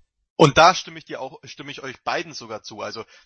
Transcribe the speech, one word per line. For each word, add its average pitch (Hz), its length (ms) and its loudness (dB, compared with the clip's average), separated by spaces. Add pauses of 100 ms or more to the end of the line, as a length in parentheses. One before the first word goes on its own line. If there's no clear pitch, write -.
(360)
Und 147 240 6
da 175 160 8
stimme 165 240 -12
ich 151 60 -20
dir - 140 -10
auch, 131 240 -14
stimme 139 280 -16
ich - 100 -16
euch 131 220 -12
beiden 156 300 -4
sogar 110 280 -12
zu. 104 200 -14
Also 107 220 -10 (220)